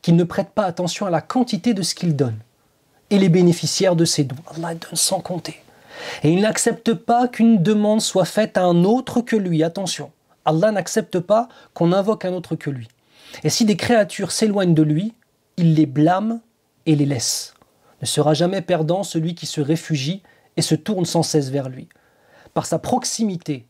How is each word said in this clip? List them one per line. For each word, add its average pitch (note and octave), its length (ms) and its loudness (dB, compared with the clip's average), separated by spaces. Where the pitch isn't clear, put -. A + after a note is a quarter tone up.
qu'il E3+ 140 4
ne F3 80 6
prête F3 260 -4
pas G#3+ 160 -2
attention F3 400 -4
à F#3+ 40 -2
la D#3+ 120 0
quantité A#3+ 520 -2
de G3 80 -4
ce - 140 -4
qu'il E3+ 200 0
donne B2 220 -2
et G3+ 100 4
les G3 100 4
bénéficiaires F3 680 2
de E3 100 4
ses D3+ 180 0
dons. B2+ 120 -6
Allah E3 200 -8
donne E3 200 -14
sans F3+ 240 -2
compter. E3+ 400 -10
Et D3 80 4
il F3+ 100 2
n'accepte A3+ 520 0
pas A#3+ 340 0
qu'une A3+ 340 4
demande G#3 400 2
soit F#3 240 0
faite G#3+ 320 -2
à F#3 60 2
un F3 200 4
autre A#3+ 380 2
que A#3 140 -2
lui. F3+ 280 2
Attention, E3+ 480 -6
Allah D#3+ 260 2
n'accepte F#3+ 480 -2
pas G#3+ 280 0
qu'on E3+ 180 2
invoque G3 340 0
un F3+ 80 -4
autre F3 220 -8
que D#3 140 -8
lui. B2+ 180 -10
Et D3+ 60 2
si A3+ 160 2
des G#3 120 2
créatures G3+ 540 0
s'éloignent G3 420 2
de D#3 100 6
lui, D#3 300 0
il E3 180 4
les D3+ 100 4
blâme F3+ 540 0
et D#3+ 100 4
les C#3+ 100 2
laisse. - 480 -4
Ne C3 40 -8
sera D3 280 2
jamais F3 280 0
perdant F3 420 0
celui E3+ 300 -4
qui E3+ 120 -14
se - 160 -6
réfugie D#3 640 -4
et E3 40 -2
se D#3+ 140 0
tourne F#3 300 -2
sans E3+ 180 0
cesse C#3+ 260 0
vers C3 200 -4
lui. C3 180 -16
Par - 120 -4
sa - 140 -2
proximité F#3+ 920 -4